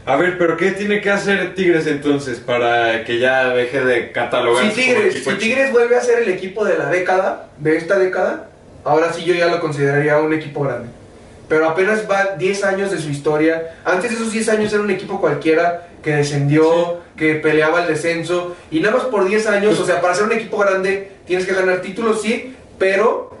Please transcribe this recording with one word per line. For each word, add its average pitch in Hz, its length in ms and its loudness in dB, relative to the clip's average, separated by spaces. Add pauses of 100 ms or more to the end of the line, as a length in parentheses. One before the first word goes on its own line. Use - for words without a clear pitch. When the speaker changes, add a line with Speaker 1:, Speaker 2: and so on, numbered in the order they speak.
Speaker 1:
A 131 100 0
ver, 175 220 0
¿pero 165 200 2
qué 190 160 2
tiene 202 280 -2
que 202 80 -2
hacer 190 460 0
Tigres 165 320 2
entonces 139 520 -2
para 117 640 0
que 120 140 -2
ya 131 320 2
deje 123 340 0
de 123 280 0
catalogarse 120 640 0
Speaker 2:
Si 247 80 -2
Speaker 1:
como 254 140 2
Speaker 2:
Tigres, 202 180 2
Speaker 1:
equipo - 160 -4
Speaker 2:
si 196 60 -2
Speaker 1:
chico? 208 40 -8 (140)
Speaker 2:
Tigres 269 160 2
vuelve 233 240 4
a 240 60 2
ser 233 200 2
el 202 80 0
equipo 190 360 -4
de 170 120 2
la 147 140 -2
década, 185 560 0 (100)
de 156 200 0
esta 170 200 0
década, 190 520 -2 (340)
ahora 160 280 2
sí 170 120 -8
yo 175 100 0
ya 170 140 2
lo 170 120 0
consideraría 147 600 0
un 156 140 0
equipo 147 280 -4
grande. 120 280 -4 (600)
Pero 160 200 2
apenas 202 420 0
va 196 260 0
diez 196 260 -2
años 190 280 0
de 165 80 -2
su 151 100 -6
historia. 156 680 0 (100)
Antes 190 260 0
de 220 60 -4
esos 220 160 -4
diez 220 160 -2
años 214 220 0
era 208 120 0
un 202 80 -2
equipo 190 280 -4
cualquiera 160 680 0 (160)
que 151 80 -2
descendió, 143 520 2
Speaker 1:
Sí. 170 540 0
Speaker 2:
que 156 180 2
peleaba 156 460 2
el 170 60 -2
descenso. 170 680 -2 (140)
Y 160 120 -2
nada 214 160 2
más 247 80 0
por 196 220 0
diez 214 200 0
años, 202 300 2
Speaker 1:
Pues - 20 -2
Speaker 2:
o - 60 -2
sea, 175 160 0
para 175 120 2
ser 208 120 0
un 233 80 -2
equipo 214 260 -4
grande 196 520 0 (140)
tienes 185 220 -2
que 190 60 -2
ganar 185 280 0
títulos, 214 400 -2
sí, 233 320 -4 (240)
pero 196 640 0